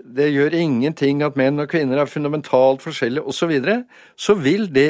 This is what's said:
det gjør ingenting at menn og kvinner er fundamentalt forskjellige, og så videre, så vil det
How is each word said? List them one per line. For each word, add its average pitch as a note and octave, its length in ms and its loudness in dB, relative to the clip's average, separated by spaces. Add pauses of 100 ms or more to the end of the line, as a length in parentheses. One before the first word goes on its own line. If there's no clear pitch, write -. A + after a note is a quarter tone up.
det C3+ 300 -2
gjør D3 260 2
ingenting C#3+ 640 0
at D3 160 -2
menn C#3+ 240 2
og D3 80 -8
kvinner C#3+ 320 0
er C3+ 80 -2
fundamentalt C3+ 720 0
forskjellige, C3+ 400 -4
og - 140 -8
så F3 100 -2
videre, E3 360 0 (360)
så - 160 2
vil G3 400 0
det C#3+ 160 4